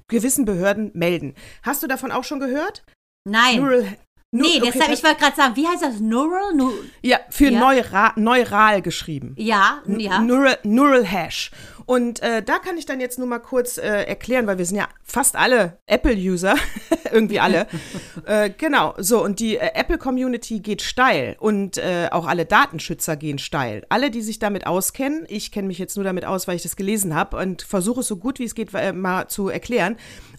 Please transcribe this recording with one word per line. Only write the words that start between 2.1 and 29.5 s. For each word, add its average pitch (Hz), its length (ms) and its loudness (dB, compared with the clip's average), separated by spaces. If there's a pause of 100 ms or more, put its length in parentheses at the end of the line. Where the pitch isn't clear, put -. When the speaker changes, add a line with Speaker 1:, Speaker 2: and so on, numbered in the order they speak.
Speaker 1:
auch - 140 -4
schon 285 160 -6
gehört? 294 420 -4 (460)
Speaker 2:
Nein. 233 320 4
Speaker 1:
Neural, 254 220 4 (500)
nu-, 240 100 0
Speaker 2:
Nee, 311 40 4 (100)
Speaker 1:
okay, 240 160 2
Speaker 2:
deshalb, 262 160 2
Speaker 1:
das 294 100 0
Speaker 2:
ich - 60 -6
wollte 302 160 6
grad 294 160 2
sagen, 269 180 4
wie 285 120 0
heißt 349 160 0
das? 247 180 -2
Neural? 320 520 0
Nu- 262 200 2 (280)
Speaker 1:
Ja, 247 180 2 (100)
für 277 200 4
Speaker 2:
Ja. 233 100 4
Speaker 1:
Neura-, 226 580 4
neural 214 640 4
geschrieben. 147 560 -8
Speaker 2:
Ja, 214 500 2
Speaker 1:
N-, 214 140 -2
Speaker 2:
ja. 196 180 0
Speaker 1:
Neural, 254 440 4
Neural 254 420 6
Hash. 175 460 -6 (360)
Und, 240 340 0
äh, 233 200 -2
da 285 180 -2
kann 370 180 -6
ich 320 80 -10
dann 262 160 -6
jetzt 247 180 -8
nur 254 80 -4
mal 240 120 -6
kurz, 247 380 -4
äh, - 40 -8 (220)
erklären, 226 440 -2
weil 196 100 0
wir 180 80 -2
sind 190 120 -4
ja 202 100 -2 (160)
fast - 320 -2
alle 202 520 2
Apple-User, 190 680 2
<laughs> - 560 -4
irgendwie 214 280 2
alle. 196 320 2
Speaker 2:
<laughs> 175 60 -8 (480)
Speaker 1:
Äh, 208 260 2
genau, 247 480 0
so, 190 240 2
und 190 160 -2
die, 220 180 -2
äh, - 160 -2
Apple-Community 254 840 -2
geht 208 240 -6
steil 185 560 0
und, 202 380 -2
äh, 175 340 -2
auch 165 160 -2
alle 165 180 0
Datenschützer 170 720 0
gehen 143 220 -6
steil. 120 500 -6
Alle, 247 220 0
die 226 100 -8
sich 214 160 -8
damit 208 300 -4
auskennen, 269 600 -2
ich - 240 -8
kenne 196 160 -6
mich 180 120 -6
jetzt 185 160 -8
nur 202 80 -4
damit 185 200 -4
aus, 185 240 -4
weil 180 100 -2
ich 170 40 -8
das - 140 -8
gelesen 196 400 -2
hab 180 180 -2
und 180 300 -6
versuche 214 380 -2
es 233 60 -6
so 214 100 -6
gut 262 200 -6
wie 247 60 -6
es 220 100 -8
geht, 220 220 -8
äh, 185 180 -2
mal 185 340 -4
zu 196 220 -6
erklären. 214 480 -2 (420)